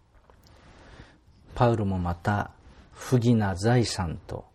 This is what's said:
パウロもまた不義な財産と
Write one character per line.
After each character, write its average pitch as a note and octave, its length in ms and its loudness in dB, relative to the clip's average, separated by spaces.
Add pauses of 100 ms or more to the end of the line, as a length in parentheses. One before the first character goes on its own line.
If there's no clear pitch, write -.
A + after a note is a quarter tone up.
(1600)
パ B2 140 4
ウ A2+ 80 2
ロ G#2+ 80 -2
も F#2+ 140 -2
ま F2 160 -2
た G2+ 360 -2 (420)
不 - 240 -2
義 A#2 180 4
な G2+ 200 0
財 A2+ 300 2
産 E2+ 420 -6
と - 280 -10